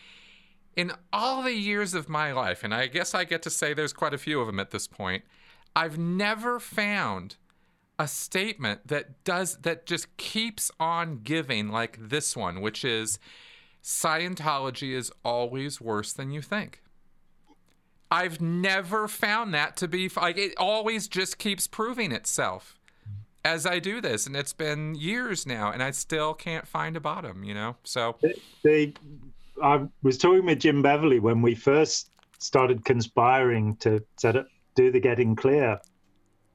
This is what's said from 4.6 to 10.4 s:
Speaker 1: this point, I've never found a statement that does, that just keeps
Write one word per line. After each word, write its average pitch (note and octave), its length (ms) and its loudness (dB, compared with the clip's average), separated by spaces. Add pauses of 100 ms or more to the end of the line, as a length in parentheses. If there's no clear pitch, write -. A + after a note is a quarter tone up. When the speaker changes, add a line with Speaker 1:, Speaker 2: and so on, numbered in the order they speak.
Speaker 1:
this - 160 -6
point, F#2+ 380 -6 (520)
I've D#3 220 -2
never G#3 640 -2
found D#3+ 800 -4 (600)
a D3+ 120 -2
statement E3 800 -4
that C#3+ 340 -6
does, F3+ 380 -2
that E3 240 -4
just - 320 -6
keeps - 520 -4 (120)